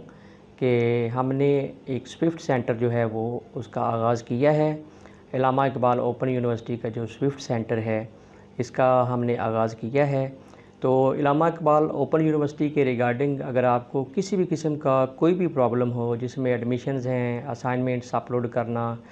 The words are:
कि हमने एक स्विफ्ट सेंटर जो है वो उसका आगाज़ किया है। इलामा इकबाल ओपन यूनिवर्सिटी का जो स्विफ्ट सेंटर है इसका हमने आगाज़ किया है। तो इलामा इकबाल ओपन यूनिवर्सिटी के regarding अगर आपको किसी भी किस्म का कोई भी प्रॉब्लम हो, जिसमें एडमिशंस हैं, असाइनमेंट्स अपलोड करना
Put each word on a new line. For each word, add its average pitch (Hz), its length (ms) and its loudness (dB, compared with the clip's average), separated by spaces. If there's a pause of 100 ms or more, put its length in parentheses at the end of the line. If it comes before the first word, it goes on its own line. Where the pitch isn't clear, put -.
(640)
कि 120 440 2
हमने 135 680 0 (160)
एक 123 180 -6
स्विफ्ट 165 320 -2
सेंटर 123 340 0
जो 117 160 0
है 117 160 2
वो 113 380 -4 (120)
उसका 123 260 -6
आगाज़ 117 420 0
किया 131 280 2
है। 151 320 0 (520)
इलामा 131 300 2
इकबाल 123 340 2
ओपन 120 300 -2
यूनिवर्सिटी 120 480 -2
का 120 120 -6
जो 117 160 -6
स्विफ्ट 139 340 -4
सेंटर 117 400 -2
है 110 300 -2 (500)
इसका 127 420 2
हमने 120 340 0
आगाज़ 113 400 0
किया 139 300 0
है। 135 280 -2 (480)
तो 131 340 4
इलामा 147 320 2
इकबाल 156 360 2
ओपन 143 380 0
यूनिवर्सिटी 151 480 0
के 135 280 0
regarding 131 440 0
अगर 127 240 0
आपको 123 380 0
किसी 190 340 -4
भी 180 80 2
किस्म 151 300 -2
का 135 300 2
कोई 165 280 2
भी 180 140 0
प्रॉब्लम 123 420 2
हो, 120 280 -2
जिसमें 123 340 -4
एडमिशंस 123 540 -2
हैं, 123 380 -2
असाइनमेंट्स 127 720 -4
अपलोड 120 340 -2
करना 117 480 -2 (140)